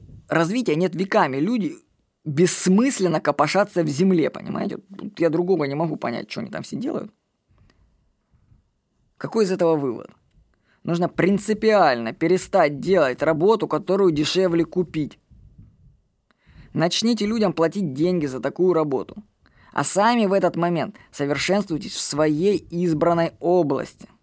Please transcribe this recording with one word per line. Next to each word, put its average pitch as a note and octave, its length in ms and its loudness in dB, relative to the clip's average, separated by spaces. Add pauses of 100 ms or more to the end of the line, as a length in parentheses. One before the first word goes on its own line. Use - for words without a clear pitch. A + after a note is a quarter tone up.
(280)
развития E3+ 480 0
нет E3+ 180 0
веками. F3+ 440 0
Люди F#3 360 -2 (500)
бессмысленно F3+ 960 2
копошатся D#3+ 600 0
в D#3 60 -2
земле, E3+ 400 2
понимаете? - 500 -8 (120)
Вот G#3 300 -14
я E3 100 2
другого F3 340 0
не C#3 100 -4
могу D#3 220 -2
понять, - 340 -6
что - 100 -8
они - 100 -10
там - 120 -8
все - 140 -10
делают. - 340 -6 (2000)
Какой G#3+ 280 -2
из F#3 80 0
этого E3 240 2
вывод? C3 340 -6 (760)
Нужно E3+ 240 -2
принципиально F#3 1040 2
перестать E3 680 0
делать C#3 440 2
работу, D#3+ 440 2
которую F3+ 460 2
дешевле E3 540 0
купить. D#3 520 -4 (1600)
Начните G#3 500 0
людям G#3 300 0
платить D#3+ 400 0
деньги E3 320 0
за C3 140 -6
такую E3 340 2
работу. D3+ 480 -2 (500)
А C#3 100 0
сами G#3+ 440 2
в F#3 80 0
этот F3+ 220 0
момент E3+ 400 -2 (140)
совершенствуйтесь D3+ 840 -2
в - 60 -8
своей D#3 580 0
избранной E3+ 840 0
области. D3 680 0 (140)